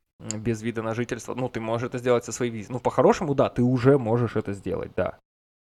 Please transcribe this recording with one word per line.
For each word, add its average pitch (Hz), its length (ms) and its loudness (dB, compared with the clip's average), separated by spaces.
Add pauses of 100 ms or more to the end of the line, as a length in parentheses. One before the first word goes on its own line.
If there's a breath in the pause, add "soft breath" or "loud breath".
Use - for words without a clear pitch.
(200)
М, 110 220 -6
без 110 200 -2
вида 113 220 -4
на 110 100 -4
жительство. 117 420 -6
Ну, 123 140 -4
ты - 100 -6
можешь 117 300 -2
это 131 100 -8
сделать 120 260 2
со 117 60 -8
своей 120 200 -4
визой. 110 220 -10
Ну, 127 60 -6
по-хорошему, 147 560 4
да, 127 140 4
ты - 140 0
уже 127 340 6
можешь 117 380 0
это 104 180 -2
сделать, 95 420 -6
да. 90 220 -2 (440)